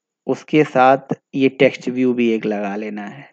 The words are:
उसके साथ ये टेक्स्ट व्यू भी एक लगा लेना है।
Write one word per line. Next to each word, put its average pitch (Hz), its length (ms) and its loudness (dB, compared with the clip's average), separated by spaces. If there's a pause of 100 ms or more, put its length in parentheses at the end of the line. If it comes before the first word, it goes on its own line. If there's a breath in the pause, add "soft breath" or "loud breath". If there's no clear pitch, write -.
(280)
उसके 151 360 0
साथ 131 520 2 (200)
ये 135 140 2
टेक्स्ट - 400 0
व्यू 127 240 0
भी 120 180 0
एक 110 140 -2
लगा 104 300 -4
लेना 104 300 -10
है। 135 280 -18